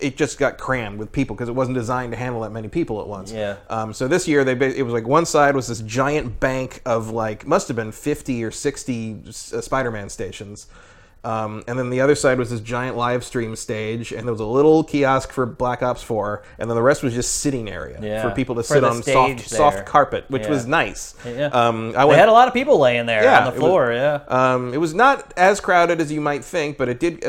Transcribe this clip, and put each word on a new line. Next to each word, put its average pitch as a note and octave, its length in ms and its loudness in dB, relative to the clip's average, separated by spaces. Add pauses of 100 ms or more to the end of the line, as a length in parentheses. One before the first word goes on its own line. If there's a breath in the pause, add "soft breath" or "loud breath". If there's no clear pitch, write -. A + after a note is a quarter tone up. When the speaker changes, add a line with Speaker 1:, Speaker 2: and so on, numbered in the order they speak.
Speaker 1:
it C3+ 160 -4
just - 220 -2
got C3 180 0
crammed A2+ 400 -6
with G#2+ 140 -10
people A#2 240 -4
'cause A#2 120 -8
it A#2 80 -6
wasn't C3 220 -2
designed B2 340 -4
to A2+ 60 -8
handle B2 240 -6
that G#2+ 100 -8
many A2 160 -10
people A#2+ 340 -4
at - 60 -10
once. G2 240 -12
Speaker 2:
Yeah. G#2+ 240 -6 (140)
Speaker 1:
Um, A2 240 -6
so B2+ 140 -4
this F3 200 0
year, D3 160 4
they C3 120 2
ba-, C3+ 200 0
it C3+ 80 -2
was, A#2 100 -4
like, A2+ 140 -2
one D#3 200 4
side C#3+ 280 4
was B2 120 -4
this A2+ 140 -8
giant B2 580 -2
bank C3 440 -4
of, A2+ 280 -2
like, A2 340 -6
must D#3+ 220 0
have A#2 100 -6
been A2 140 -4
fifty C3 520 -4
or A2 60 -4
sixty A2+ 680 -6 (100)
s-, - 260 -16
uh, A2+ 80 -6
Spider-Man A2+ 480 -4
stations. G2+ 560 -12 (580 soft breath)
Um, A2 440 -6
and A#2+ 120 -4
then B2 100 -4
the B2+ 120 -2
other C#3 120 6
side C3 240 2
was A#2 140 -2
this A#2 80 -4
giant B2 360 -6
live A#2+ 280 0
stream A2+ 320 -6
stage, A2 560 -6
and A#2+ 160 -8
there A#2+ 40 0
was G#2+ 100 -4
a A2 40 -4
little D3+ 380 6
kiosk C3+ 480 2
for B2+ 160 0
Black B2 340 -4
Ops B2 220 -2
four, G#2 400 -4 (160 soft breath)
and A2+ 100 -4
then A#2 60 0
the A#2 80 2
rest C#3+ 180 4
was B2 140 -2
just - 260 -4
sitting C3 260 -2
area E2 320 -10
Speaker 2:
Yeah. G#2+ 220 -6
Speaker 1:
for A#2 80 0
people B2+ 240 -2
to A#2 80 -2
Speaker 2:
For A#2 140 0
Speaker 1:
sit C#3 60 6
Speaker 2:
the B2 80 4
Speaker 1:
on A#2 120 -2
Speaker 2:
stage C3 460 2
Speaker 1:
soft, - 20 -10
soft D3 280 4
Speaker 2:
there. G2 80 -10
Speaker 1:
carpet, C3+ 420 2
which B2+ 160 -4
Speaker 2:
Yeah. G#2+ 80 -4
Speaker 1:
was B2+ 160 -2
nice. B2+ 480 -4 (100)
Speaker 2:
Yeah. B2 220 -4
Speaker 1:
Um, A#2 500 0
I B2+ 40 6
Speaker 2:
They C#3 80 6
Speaker 1:
went D#3 100 8
Speaker 2:
had G#3 100 8
a - 20 6
lot A#3 160 8
of B3+ 60 -4
people B3+ 240 4
laying A#2+ 300 4
there A2 160 2
Speaker 1:
Yeah, G#3+ 160 6
Speaker 2:
on G#2+ 60 6
the - 40 -2
Speaker 1:
it - 60 -2
was B2 40 -4
Speaker 2:
floor, D3+ 320 4
yeah. C#3 360 0
Speaker 1:
um, B2+ 440 2
it B2+ 60 -4
was D#3+ 160 -2
not B3+ 420 2
as F#3+ 240 4
crowded F3 400 4
as D3+ 120 -2
you D3+ 100 -4
might D3 240 -2
think, D3+ 320 -4
but B2+ 120 -2
it B2 100 -6
did, E3+ 300 -2